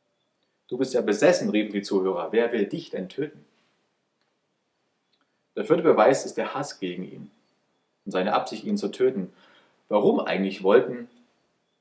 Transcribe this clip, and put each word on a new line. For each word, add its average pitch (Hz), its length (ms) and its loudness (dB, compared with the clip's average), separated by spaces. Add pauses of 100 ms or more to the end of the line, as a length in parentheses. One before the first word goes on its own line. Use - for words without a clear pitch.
(680)
"Du 127 100 -8
bist 131 160 -2
ja 117 80 0
besessen", 104 480 2
riefen 104 220 0
die 101 100 -4
Zuhörer. 92 500 -2
"Wer 117 200 0
will 101 140 0
dich - 220 -8
denn - 220 -10
töten?" - 340 -10 (2000)
Der 107 80 -4
vierte 170 180 2
Beweis 127 420 6
ist - 140 -10
der - 160 -4
Hass - 240 -8
gegen 90 260 -8
ihn - 260 -16 (760)
und 98 60 -10
seine 104 200 -2
Absicht, - 320 -4
ihn 104 140 -2
zu 101 100 -4
töten. 127 440 0 (560)
Warum - 320 2
eigentlich - 420 -2
wollten - 460 2 (720)